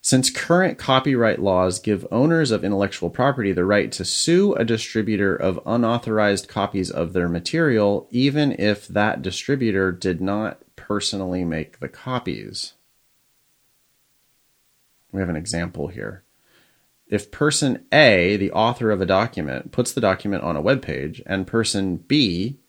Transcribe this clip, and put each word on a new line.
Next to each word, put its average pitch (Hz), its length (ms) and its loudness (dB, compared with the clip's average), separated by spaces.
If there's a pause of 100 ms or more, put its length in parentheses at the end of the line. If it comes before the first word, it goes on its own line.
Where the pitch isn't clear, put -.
Since 135 280 2
current - 480 2
copyright 131 600 2
laws 92 400 2
give 101 320 -2
owners 147 400 2
of 107 120 0
intellectual 98 460 -2
property 123 420 0
the 87 140 2
right 101 280 2
to 92 120 -8
sue 185 480 2
a - 120 0
distributor 107 720 0
of 92 300 -2
unauthorized 110 840 0
copies 98 420 -2
of 82 240 -4
their 90 140 2
material, 104 800 0
even 139 440 2
if 101 340 -2
that 104 340 0
distributor 98 680 0
did 90 300 -2
not 92 400 -4 (140)
personally 95 680 -4
make 80 360 -6
the - 100 -10
copies. 78 840 -8 (2500)
We 95 80 -6
have 90 100 -2
an 82 60 -2
example 85 520 -6
here. 90 360 -12 (840)
If - 220 -4
person 147 600 0
A, 104 460 6
the 98 140 -2
author 113 400 0
of 95 100 0
a 92 40 0
document, 87 680 -2
puts 123 200 -2
the 120 100 -4
document 98 420 0
on 82 120 -2
a 73 60 -4
web 131 200 0
page, 71 440 -8
and 95 220 -4
person 98 500 -2
B 113 720 0